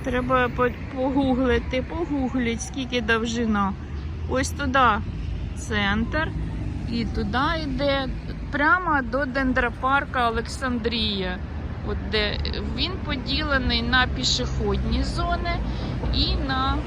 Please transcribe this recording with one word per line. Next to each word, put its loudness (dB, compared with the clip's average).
Треба 2
по-, 2
погуглити, 2
погугліть, 0
скільки -4
довжина. 2
Ось 0
туди 4
центр, 0
і 0
туди 0
йде 0
прямо 4
до 0
дендропарка 2
Олександрія. -2
От -2
де 0
він -2
поділений 0
на 4
пішохідні 0
зони 0
і 2
на 0